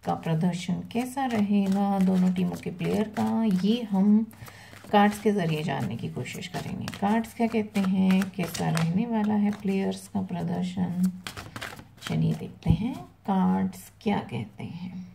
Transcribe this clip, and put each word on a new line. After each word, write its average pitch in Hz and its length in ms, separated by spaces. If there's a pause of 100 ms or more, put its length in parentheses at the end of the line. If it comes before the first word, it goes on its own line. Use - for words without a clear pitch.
का 170 100
प्रदर्शन 170 640 (120)
कैसा 254 340
रहेगा, 202 720
दोनों 185 340
टीमों 180 240
के - 140
player 190 380 (100)
का, 220 260 (200)
ये 233 180
हम 208 440 (680)
cards 208 260
के 214 140
ज़रिए 160 300
जानने 135 340
की 135 120
कोशिश - 400
करेंगे। - 380 (140)
cards 226 340
क्या 233 120
कहते 214 340
हैं, 190 500
कैसा 170 400
रहने 165 360
वाला 214 280
है 208 160
players 190 580
का 196 140
प्रदर्शन, 180 920 (920)
चलिए 160 320
देखते - 360
हैं 220 240 (320)
cards 185 680 (100)
क्या 202 160 (120)
कहते 123 340
हैं। - 500